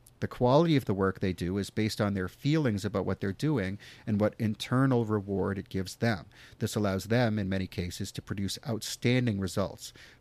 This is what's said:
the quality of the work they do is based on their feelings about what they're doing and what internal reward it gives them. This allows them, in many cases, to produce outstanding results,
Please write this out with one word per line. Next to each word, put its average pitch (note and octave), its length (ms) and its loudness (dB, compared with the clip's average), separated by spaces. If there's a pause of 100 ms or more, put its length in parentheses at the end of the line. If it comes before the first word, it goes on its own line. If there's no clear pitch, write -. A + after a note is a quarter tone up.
(220)
the G#2 60 -2
quality C#3+ 500 6
of - 80 0
the G#2+ 80 0
work F#2+ 260 2
they F#2 140 0
do F2+ 240 -2
is F#2+ 140 -4
based G#2+ 280 -2
on G2+ 140 2
their F#2 140 -2
feelings C3 580 0
about F#2+ 220 -2
what F#2+ 140 -2
they're G2 120 -2
doing G#2 460 -2 (260)
and G#2 160 2
what G#2 160 2
internal A#2+ 640 2
reward G2 540 0
it F#2 100 -8
gives F#2+ 280 -4
them. A2+ 320 -2 (320)
This - 160 -2
allows G2 300 0
them, A2+ 340 2
in F#2+ 100 -2
many F#2+ 160 0
cases, F2+ 460 -6
to - 100 -10
produce G2 380 -4 (100)
outstanding A#2 720 0
results, F#2+ 540 -4 (280)